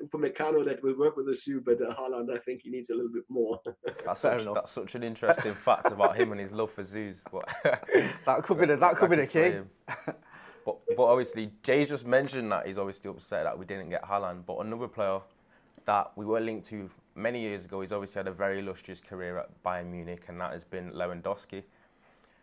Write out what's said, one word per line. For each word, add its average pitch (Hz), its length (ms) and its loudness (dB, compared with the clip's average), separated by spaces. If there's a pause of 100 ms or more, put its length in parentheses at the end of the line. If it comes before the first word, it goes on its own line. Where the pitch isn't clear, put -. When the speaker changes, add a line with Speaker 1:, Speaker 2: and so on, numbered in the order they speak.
Speaker 1:
Upamecano 147 600 2
that 135 180 -2
will 135 160 2
work 147 180 4
with 135 80 0
the 135 100 2
zoo, 135 300 -4
but, 123 160 4
uh, 113 140 -2
Haaland, 127 360 -4
I 120 60 -2
think 127 240 -8
he - 80 -14
needs 120 220 -6
a - 40 -2
little 120 160 -2
bit 117 160 -4
more. 120 380 0
<laughs> - 400 -8
Speaker 2:
That's - 160 -2
Speaker 3:
Fair 123 160 4
Speaker 2:
such, 113 60 -2
Speaker 3:
enough. 104 120 -4
Speaker 2:
that's - 160 -4
such 101 240 -8
an 120 80 -8
interesting 110 500 2
fact - 380 4
about 98 240 4
him 110 160 4
and 101 80 -4
his 98 120 -6
love 107 200 0
for 101 120 -10
zoos. 98 480 -8
But - 160 -6 (160)
<laughs> - 180 4 (460)
Speaker 3:
That 131 160 4
could 185 160 2
be 170 80 6
the, 147 100 6
that 170 200 8
could 185 120 6
be 175 60 6
the 147 80 6
Speaker 2:
I - 20 -2
can - 60 -4 (120)
Speaker 3:
key. 180 60 6
Speaker 2:
sway - 20 2
him. 196 180 -6 (960)
But, - 120 -2 (180)
but 123 80 4
obviously, 117 480 4 (120)
Jay's 139 260 4
just 127 160 -6
mentioned 131 460 2
that 87 160 0
he's 98 100 -6
obviously 98 320 -6
upset 90 360 -4
that 64 120 -2
we 92 80 -10
didn't 92 240 -8
get 85 140 -2
Haaland. 92 420 -4
But 90 140 -6
another 113 280 -6
player 98 320 -2 (680)
that 104 300 2
we 104 100 -8
were 110 140 2
linked 110 300 -6
to 98 200 -10 (260)
many 117 260 -4
years 101 240 -6
ago, 95 160 -8
he's 95 100 -8
obviously 101 280 -6
had 95 80 -4
a 95 40 -6
very 98 280 -2
illustrious 95 420 -10
career 90 380 -8
at - 240 -12
Bayern 90 280 -4
Munich, 87 360 -10
and 87 120 -12
that 73 140 -6
has 87 100 -10
been 90 280 -10
Lewandowski. 90 720 -6 (800)